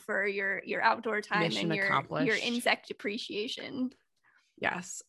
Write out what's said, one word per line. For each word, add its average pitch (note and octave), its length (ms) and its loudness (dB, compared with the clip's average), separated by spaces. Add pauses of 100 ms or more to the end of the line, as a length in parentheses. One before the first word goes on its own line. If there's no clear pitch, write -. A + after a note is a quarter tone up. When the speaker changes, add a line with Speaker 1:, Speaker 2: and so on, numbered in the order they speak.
Speaker 1:
for G3+ 220 0
your, G3 380 0
your - 160 -2
outdoor A3 400 2
time F3+ 220 2
Speaker 2:
Mission E3+ 240 2
Speaker 1:
and D#3+ 80 2
your, G3 100 0
your G3 80 4
Speaker 2:
accomplished. D#3 520 2
Speaker 1:
insect A#3+ 460 0
appreciation. - 1000 -4 (720)
Speaker 2:
Yes. - 480 -4